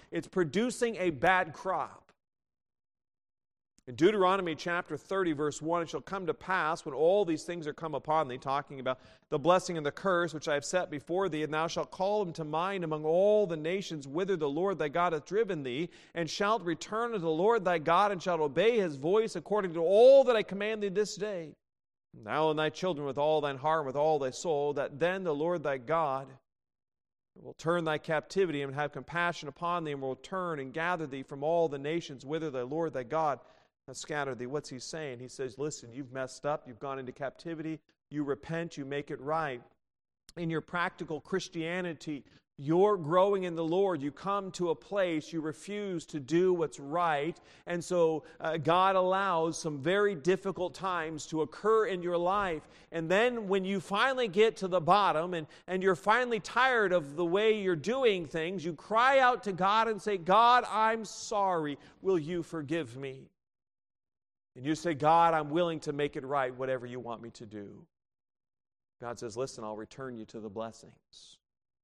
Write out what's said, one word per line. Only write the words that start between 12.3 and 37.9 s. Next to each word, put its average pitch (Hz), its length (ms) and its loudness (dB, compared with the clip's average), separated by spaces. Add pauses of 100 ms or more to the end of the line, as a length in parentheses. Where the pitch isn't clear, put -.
to 165 100 -8
mind 175 400 -2
among 156 220 -4
all 202 400 6
the 170 120 -4
nations 156 500 -4
whither 185 280 0
the 151 140 0
Lord 170 300 0
thy 156 100 0
God 170 240 2
hath 151 120 -4
driven 190 360 -2
thee, 131 300 -4 (240)
and 165 120 -2
shalt 202 360 0
return 214 500 -4
unto 208 60 -2
the 165 100 -2
Lord 196 340 2
thy 175 140 2
God, 170 340 4
and 180 120 -4
shalt 170 180 0
obey 175 380 4
his 175 160 0
voice 185 400 0
according 185 400 -2
to 170 60 -2
all 240 420 10
that 240 120 4
I 214 60 4
command 208 400 -4
thee 202 80 -2
this 202 260 -2
day. 175 380 -6 (720)
Thou 143 240 2
and 151 100 0
thy 156 100 2
children 151 380 -4
with 135 100 -4
all 151 220 4
thine 143 160 -2
heart 156 240 0
and 143 80 -4
with 131 80 -4
all 151 240 4
thy 131 120 -2
soul, 147 420 -2
that 139 260 -4
then 185 240 0
the 170 100 0
Lord 160 300 0
thy 139 140 -2
God 135 500 -2 (1120)
will 123 120 -16
turn 170 320 -2
thy 151 140 -2
captivity 156 640 -2
and 135 120 -8
have 147 160 -4
compassion 165 560 -4
upon 170 380 -4
thee, 147 80 -4
and 139 80 -8
will 131 160 -4
turn 175 420 -6
and 135 140 -10
gather 165 340 -2
thee 135 160 -10
from 139 180 -12
all 165 280 2
the 139 100 -6
nations 143 460 -6
whither 156 240 -4
the 127 160 -4
Lord 156 260 -4
thy 127 120 -6
God 147 360 -2 (480)
hath 131 80 -14
scattered 139 440 -6
thee." 123 60 -6
What's 139 240 -6
he 135 80 -12
saying? 139 420 -10
He 127 100 -14
says, 127 280 -8
"Listen, 139 360 -8
you've 127 180 -12
messed 131 340 -8
up, 147 220 -4
you've 117 120 -16
gone 135 200 -8
into 127 140 -10
captivity, 160 640 -8 (300)